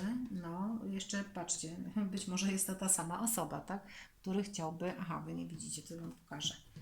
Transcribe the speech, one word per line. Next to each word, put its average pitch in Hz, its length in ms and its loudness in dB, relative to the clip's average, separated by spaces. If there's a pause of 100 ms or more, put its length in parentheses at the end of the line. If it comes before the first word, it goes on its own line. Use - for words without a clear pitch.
(320)
no 185 540 0
jeszcze 196 400 0
patrzcie, 175 520 -2 (160)
<laughs> 202 200 4
być 190 160 -2
może 190 240 4
jest 190 140 4
to 190 80 0
ta 185 140 0
sama 170 320 4
osoba, 160 400 2
tak? 196 260 -4 (340)
Który 190 220 2
chciałby, 170 580 0
aha, 165 260 -2
Wy 165 80 -4
nie 170 120 -2
widzicie, 156 360 -6
to 165 180 -8
Wam 165 120 -6
pokażę. - 420 -2 (280)